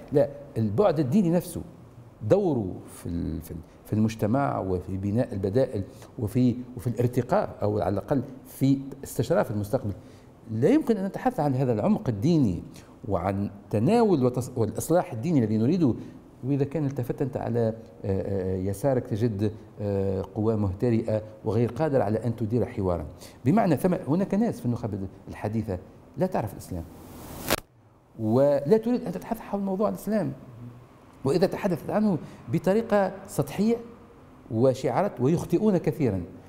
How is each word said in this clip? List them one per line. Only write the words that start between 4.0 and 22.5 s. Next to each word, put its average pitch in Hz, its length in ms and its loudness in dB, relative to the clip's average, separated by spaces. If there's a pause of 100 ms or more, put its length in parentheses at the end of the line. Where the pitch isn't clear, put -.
وفي 92 380 -4
بناء 101 380 -2
البدائل 98 480 0 (360)
وفي، 123 380 2 (200)
وفي 117 100 -10
الارتقاء، 123 760 0
أو 104 160 0
على 92 140 0
الأقل 123 300 0 (240)
في 135 320 2 (260)
استشراف - 460 0
المستقبل. 104 420 -2 (580)
لا 117 180 2
يمكن 247 280 4
أن 190 80 -4
نتحدث 196 360 -2
عن 147 140 2
هذا 123 180 2
العمق 135 360 0
الديني 110 540 2 (460)
وعن 98 420 0 (200)
تناول 151 600 4
وتص-، 123 280 -4
والإصلاح 117 540 0
الديني 135 260 0
الذي 110 200 4
نريده، 135 360 4 (500)
وإذا 139 200 0
كان 143 220 -2
التفت 135 360 -4
أنت 143 140 -2
على، 113 320 -2
آه، 113 60 -2 (300)
آه، 95 520 0
يسارك 110 500 0
تجد، 107 460 0 (280)
آه، 98 440 0 (100)
قوى 110 220 0
مهترئة 107 680 0 (220)
وغير 110 280 2
قادرة 139 300 2
على 104 220 0
أن 117 120 -2
تدير 110 300 0